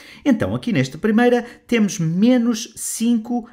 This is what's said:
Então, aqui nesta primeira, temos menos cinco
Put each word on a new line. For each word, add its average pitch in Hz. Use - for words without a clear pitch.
Então, 117
aqui 226
nesta 135
primeira, 240
temos 214
menos 226
cinco 233